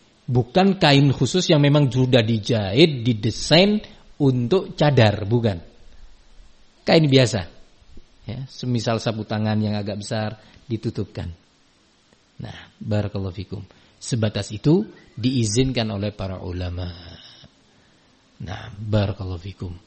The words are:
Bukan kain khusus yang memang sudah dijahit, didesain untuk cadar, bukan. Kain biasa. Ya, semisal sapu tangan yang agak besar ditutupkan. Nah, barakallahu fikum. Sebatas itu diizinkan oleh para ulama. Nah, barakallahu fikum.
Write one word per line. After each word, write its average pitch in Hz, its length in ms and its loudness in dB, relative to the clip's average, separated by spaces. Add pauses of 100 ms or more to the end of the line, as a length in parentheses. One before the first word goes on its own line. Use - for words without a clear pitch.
(260)
Bukan 180 540 2
kain 143 320 6
khusus 175 400 0
yang 151 80 6
memang 143 320 4
sudah 127 320 4
dijahit, 113 800 2
didesain 147 800 2 (400)
untuk 127 560 0
cadar, 107 480 4
bukan. 113 320 0 (1300)
Kain 165 240 6
biasa. 123 400 2 (760)
Ya, 131 240 -10
semisal 120 480 -2
sapu 110 240 -4
tangan 107 400 -2
yang 104 160 -2
agak 104 240 -6
besar 107 400 -6 (240)
ditutupkan. 107 640 -6 (1120)
Nah, - 160 -14 (240)
barakallahu 101 560 -4
fikum. - 240 -10 (400)
Sebatas 107 480 -4
itu 165 400 0 (240)
diizinkan 117 800 0
oleh 101 160 -4
para 92 320 -10
ulama. 90 480 -8 (1500)
Nah, 107 320 -12
barakallahu 98 640 -2
fikum. 92 360 -12 (140)